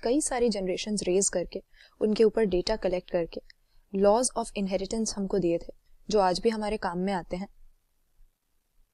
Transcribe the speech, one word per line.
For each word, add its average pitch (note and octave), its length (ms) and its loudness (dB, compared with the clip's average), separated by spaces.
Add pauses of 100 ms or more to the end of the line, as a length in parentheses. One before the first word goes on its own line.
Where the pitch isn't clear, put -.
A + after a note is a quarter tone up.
कई B3+ 180 2
सारी B3 280 0
जनरेशंस F#3+ 540 -2
रेज F#3+ 260 2
करके, F3+ 340 -4 (380)
उनके G#3+ 240 4
ऊपर A3 200 4
डेटा F#3 320 0
कलेक्ट F#3 340 -2
करके E3+ 300 -4 (560)
laws G#3 420 4
of A3+ 200 -6
inheritance G3 580 -2
हमको G3 220 -2
दिए E3+ 200 2
थे, - 140 -10 (380)
जो G#3 100 4
आज F#3 200 2
भी A3+ 80 2
हमारे G#3+ 280 -2
काम F3 220 -4
में F#3+ 140 0
आते F3+ 240 -6
हैं। G3 120 -8 (1500)